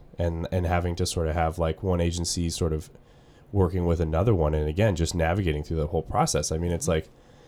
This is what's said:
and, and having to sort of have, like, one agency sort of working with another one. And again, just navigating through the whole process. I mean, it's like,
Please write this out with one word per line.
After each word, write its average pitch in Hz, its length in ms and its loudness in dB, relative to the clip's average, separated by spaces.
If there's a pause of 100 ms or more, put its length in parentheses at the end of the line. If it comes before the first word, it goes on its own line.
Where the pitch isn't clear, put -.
(180)
and, 85 340 -2
and 90 140 0
having 87 280 0
to 90 100 -2
sort 85 220 -2
of 78 80 0
have, 80 240 -2
like, 82 240 -2
one 90 180 0
agency 85 480 -2
sort 82 240 -2
of 78 180 -6 (600)
working 90 360 2
with 85 140 4
another 85 340 2
one. 78 200 2
And 76 140 0
again, 98 260 2
just 80 200 0
navigating 82 480 0
through 80 160 -4
the 76 100 0
whole 80 140 -2
process. - 500 0
I 80 60 -2
mean, 87 120 -2
it's 85 180 -2
like, 80 200 0 (400)